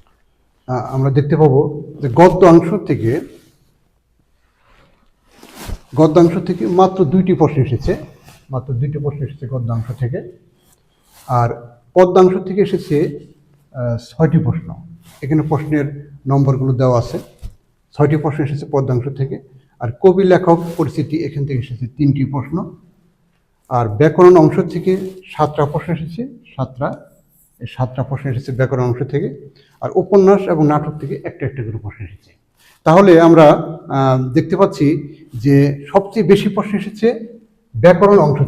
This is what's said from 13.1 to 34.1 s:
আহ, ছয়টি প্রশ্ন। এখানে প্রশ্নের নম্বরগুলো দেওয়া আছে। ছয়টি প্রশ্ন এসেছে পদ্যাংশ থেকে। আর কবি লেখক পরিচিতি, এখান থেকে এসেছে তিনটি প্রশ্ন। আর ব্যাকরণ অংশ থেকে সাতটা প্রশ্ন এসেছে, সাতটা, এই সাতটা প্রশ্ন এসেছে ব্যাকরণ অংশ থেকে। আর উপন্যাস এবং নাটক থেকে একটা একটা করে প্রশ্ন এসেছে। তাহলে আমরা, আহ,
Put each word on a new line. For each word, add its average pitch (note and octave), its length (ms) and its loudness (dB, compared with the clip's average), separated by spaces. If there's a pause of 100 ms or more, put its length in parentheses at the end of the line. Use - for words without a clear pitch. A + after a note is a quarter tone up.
আহ, A#2+ 240 -6
ছয়টি D#3+ 420 -2
প্রশ্ন। E3 360 -4 (480)
এখানে D3 200 -2
প্রশ্নের D3+ 680 -4 (180)
নম্বরগুলো C3+ 440 0
দেওয়া B2 260 2
আছে। - 200 -6 (760)
ছয়টি D3 240 0
প্রশ্ন D3+ 280 -4
এসেছে C#3+ 260 -8
পদ্যাংশ C3 460 -2
থেকে। C#3 240 -6 (400)
আর - 200 -6
কবি F#3+ 240 4
লেখক F3 380 2 (140)
পরিচিতি, D#3 480 -4
এখান C#3 220 -8
থেকে C3+ 120 -6
এসেছে A#2+ 280 -8
তিনটি C#3 380 0
প্রশ্ন। C#3+ 520 -8 (920)
আর A#2+ 200 -2
ব্যাকরণ F3 480 4
অংশ D#3+ 220 4
থেকে F3 380 -4 (300)
সাতটা D3 400 -4
প্রশ্ন E3 260 -6
এসেছে, A3 360 -10 (280)
সাতটা, - 500 -10 (540)
এই B2+ 100 -12
সাতটা B2+ 320 -8
প্রশ্ন C#3 280 -8
এসেছে B2+ 220 -8
ব্যাকরণ B2+ 300 -4
অংশ B2 200 -2
থেকে। F3+ 480 -8 (300)
আর - 140 -8
উপন্যাস F#3+ 460 4
এবং D#3 260 0
নাটক D3+ 320 -2
থেকে C#3+ 260 -10
একটা E3 220 -10
একটা A#2+ 160 -10
করে G#2+ 160 -10
প্রশ্ন G2+ 260 -14
এসেছে। - 280 -20 (520)
তাহলে E3+ 360 6
আমরা, E3 280 8
আহ, C3+ 720 0 (100)